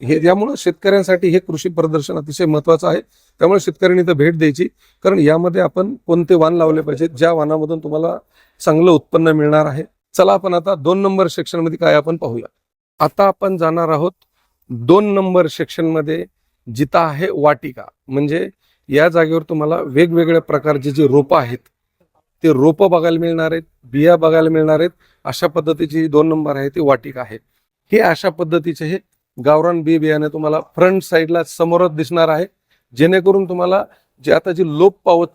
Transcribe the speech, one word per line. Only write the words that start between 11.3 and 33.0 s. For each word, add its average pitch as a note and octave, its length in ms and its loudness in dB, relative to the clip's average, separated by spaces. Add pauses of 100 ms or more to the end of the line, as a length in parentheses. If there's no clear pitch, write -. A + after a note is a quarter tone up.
काय D#3 160 2
आपण D3+ 220 0
पाहूया. A#2 300 -8 (520)
आता D#3 260 0
आपण F#3+ 320 -2
जाणार E3 320 -2
आहोत D#3+ 240 -2 (560)
दोन B2+ 360 2
नंबर F#3+ 420 0
सेक्शनमध्ये, D#3+ 800 -6 (480)
जिथं C3+ 240 0
आहे D#3+ 320 -2
वाटिका, D3 540 -2 (240)
म्हणजे D3 420 -4 (380)
या D3 200 2
जागेवर E3 340 0
तुम्हाला D#3 380 -4
वेगवेगळ्या E3 600 2
प्रकारचे D3 500 -2
जे C#3+ 160 2
रोपं C#3 320 2
आहेत A#2+ 200 -4 (840)
ते D#3+ 100 4
रोपं D#3 380 2
बघायला E3 280 0
मिळणार E3 340 -2
आहेत, E3 100 -6 (220)
बिया D3 320 4
बघायला D#3+ 340 2
मिळणार D#3 300 2
आहेत. F3 100 0 (340)
अशा C#3+ 220 -6
पद्धतीची D#3+ 600 -2
दोन D3+ 220 2
नंबर D#3 280 -2
आहे C#3 120 -6
ती C#3 120 -6
वाटिका C3+ 400 0
आहे. A2 180 -14 (540)
हे G#3 60 4
अशा F#3 300 0
पद्धतीचे E3 580 -4
हे F3+ 120 -6 (460)
गावरान D#3 380 2
बी D#3+ 160 2
बियाणे D3+ 300 -2
तुम्हाला D#3 320 -4
फ्रंट F#3 420 0
साईडला D#3+ 420 -2
समोरच E3+ 460 0
दिसणार D#3+ 380 -2
आहे, D#3+ 180 -2 (500)
जेणेकरून F#3 480 2